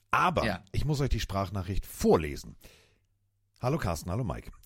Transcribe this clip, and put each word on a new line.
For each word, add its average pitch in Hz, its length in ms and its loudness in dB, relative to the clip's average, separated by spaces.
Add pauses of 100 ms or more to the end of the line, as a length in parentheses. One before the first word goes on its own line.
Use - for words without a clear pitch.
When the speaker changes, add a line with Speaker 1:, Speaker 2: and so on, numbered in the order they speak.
(120)
Speaker 1:
aber 147 340 2
Speaker 2:
Ja. 98 260 -2
Speaker 1:
ich - 140 0
muss 147 160 0
euch - 80 0
die 107 120 2
Sprachnachricht 98 640 -2
vorlesen. 78 720 2 (1000)
"Hallo 131 200 0
Carsten, 85 320 -2
hallo 117 120 -2
Mike. - 280 -6 (140)